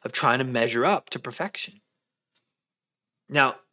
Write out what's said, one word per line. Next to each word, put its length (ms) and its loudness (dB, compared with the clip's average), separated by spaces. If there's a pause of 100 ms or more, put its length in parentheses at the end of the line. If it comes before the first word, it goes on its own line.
of 80 -8
trying 300 2
to 40 -2
measure 400 0
up 260 0
to 100 -8
perfection. 600 -10 (1500)
Now, 260 4 (180)